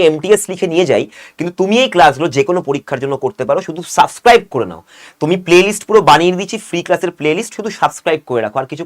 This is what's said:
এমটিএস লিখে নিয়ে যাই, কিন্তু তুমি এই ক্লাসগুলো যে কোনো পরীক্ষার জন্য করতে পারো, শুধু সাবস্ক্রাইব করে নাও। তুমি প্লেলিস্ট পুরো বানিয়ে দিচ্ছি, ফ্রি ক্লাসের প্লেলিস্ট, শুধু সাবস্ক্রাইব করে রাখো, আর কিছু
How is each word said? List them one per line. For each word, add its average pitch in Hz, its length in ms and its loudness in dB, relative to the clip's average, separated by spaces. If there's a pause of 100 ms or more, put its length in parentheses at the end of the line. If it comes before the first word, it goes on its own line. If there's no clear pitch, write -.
এমটিএস 185 420 2
লিখে 185 220 -4
নিয়ে 180 180 2
যাই, 113 140 2 (320)
কিন্তু 170 240 -6
তুমি 196 220 0
এই 254 120 0
ক্লাসগুলো 156 420 2
যে 196 120 2
কোনো 180 200 0
পরীক্ষার 139 340 -4
জন্য 139 120 -4 (100)
করতে 196 240 -4
পারো, 147 200 0
শুধু 165 120 -10 (160)
সাবস্ক্রাইব - 460 4 (120)
করে 117 160 -2
নাও। 82 120 -16 (380)
তুমি 160 140 0 (120)
প্লেলিস্ট 190 420 2
পুরো 220 120 6 (100)
বানিয়ে 165 300 4
দিচ্ছি, 202 160 -8 (120)
ফ্রি 175 180 -6
ক্লাসের 175 320 -2
প্লেলিস্ট, 156 400 -4
শুধু 214 100 -8 (120)
সাবস্ক্রাইব 156 480 -2
করে 120 160 -2
রাখো, 107 180 -6
আর 131 100 -8
কিছু 156 140 -12